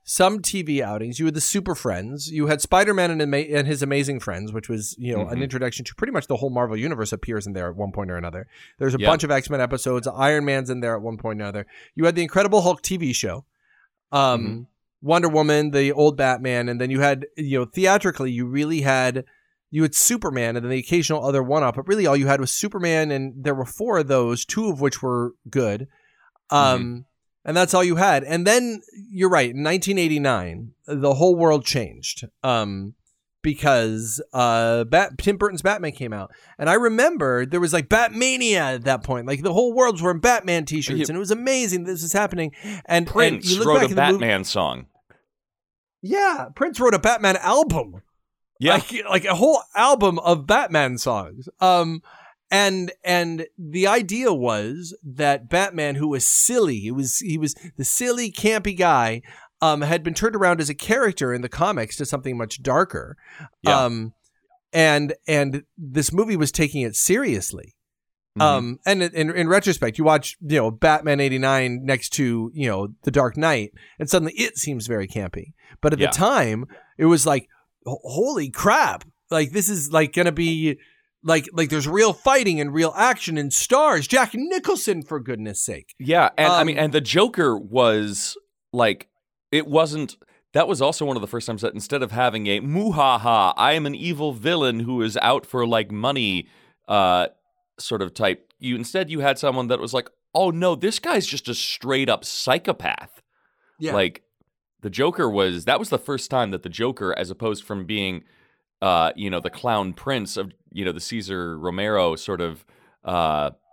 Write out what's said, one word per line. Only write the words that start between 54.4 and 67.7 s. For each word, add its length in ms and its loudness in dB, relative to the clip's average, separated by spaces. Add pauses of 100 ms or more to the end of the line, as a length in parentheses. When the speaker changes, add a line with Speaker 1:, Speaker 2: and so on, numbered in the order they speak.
Speaker 1:
that 460 0
Batman, 480 0
who 100 -2
was 200 -2
silly, 520 2
he 140 -6
was, 260 -2
he 200 -4
was 160 -2 (220)
the 80 -4
silly, 460 -2
campy 480 -2
guy, 440 2 (380)
um, 200 2
had 240 0
been 100 -4
turned 220 -2
around 240 2
as 80 -2
a 60 -4
character 600 0
in 80 -6
the 60 -8
comics 480 -2
to 80 -6
something 320 -6
much 260 -8
darker. 540 0 (460)
Speaker 2:
Yeah. 220 4
Speaker 1:
Um, 280 -6 (600)
and, 420 4 (120)
and 380 0 (140)
this 340 -2
movie 240 0
was 160 0
taking 300 -2
it 120 -4
seriously. 800 -2 (640)